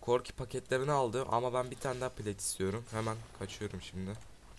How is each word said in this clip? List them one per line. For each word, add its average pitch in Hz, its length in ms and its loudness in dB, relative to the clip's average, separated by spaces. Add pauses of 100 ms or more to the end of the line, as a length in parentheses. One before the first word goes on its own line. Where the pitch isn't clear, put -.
Corki 123 300 4
paketlerini 131 600 0
aldı 131 320 4
ama 123 300 4
ben 127 160 2
bir - 60 -8
tane 127 240 -2
daha 127 80 0
plate 107 220 -4
istiyorum. 98 600 0
Hemen 110 260 0 (220)
kaçıyorum 98 440 -6
şimdi. 92 280 -6 (480)